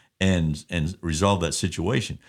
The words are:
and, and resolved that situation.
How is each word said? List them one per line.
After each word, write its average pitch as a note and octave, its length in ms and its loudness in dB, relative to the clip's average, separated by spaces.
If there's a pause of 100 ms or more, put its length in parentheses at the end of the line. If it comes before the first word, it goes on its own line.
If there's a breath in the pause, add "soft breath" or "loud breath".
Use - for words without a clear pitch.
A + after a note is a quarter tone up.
(200 loud breath)
and, F2 480 2
and E2+ 320 -2
resolved F2 420 2
that D#2 120 -2
situation. G2+ 640 -2 (100)